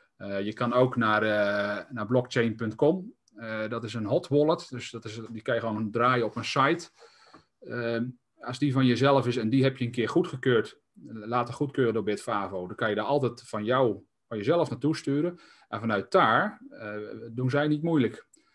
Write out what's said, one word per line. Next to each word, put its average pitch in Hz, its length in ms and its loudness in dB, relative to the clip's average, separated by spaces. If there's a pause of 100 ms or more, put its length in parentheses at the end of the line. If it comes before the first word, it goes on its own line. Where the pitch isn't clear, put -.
(160)
Eh, 98 240 -6
je 104 120 -2
kan 120 200 -2
ook 127 240 4
naar, 110 260 4
eh, 101 680 0
naar 110 160 -8
blockchain 117 480 0
punt 113 200 -6
com. 185 400 0 (220)
Eh, 110 320 -6
dat 117 160 -6
is 113 100 -8
een 110 100 -4
hot 139 240 -2
wallet, 151 420 2
dus 123 200 -12
dat 113 140 -12
is, 110 160 -12 (100)
die 110 120 -12
kan 123 120 -2
je 113 60 0
gewoon 110 300 -2
draaien 120 340 2
op 107 120 -6
een 117 80 -6
site. 147 460 0 (720)
Ehm, 117 480 -4 (320)
als 127 180 -10
die 147 140 2
van 131 140 4
jezelf 127 400 4
is 123 100 0
en 113 120 0
die 131 140 4
heb 135 140 2
je 123 80 -4
een 117 60 -2
keer 113 180 0
goedgekeurd, - 720 0 (240)
laten 120 500 -4
goedkeuren 131 400 2
door 110 80 0
Bitfavo, 98 640 -4
dan 104 100 -12
kan 113 120 0
je 107 60 0
daar 104 100 0
altijd 131 380 -2
van 104 220 -6
jou, 120 400 2 (240)
van 113 80 -8
jezelf 143 340 0
naartoe 143 260 -2
sturen. 160 420 -2 (300)
En 107 120 -8
vanuit 107 300 -2
daar, 165 500 4 (100)
eh, 107 260 -12 (340)
doen 123 200 -2
zij 147 180 2
niet 151 140 0
moeilijk, 156 440 0 (280)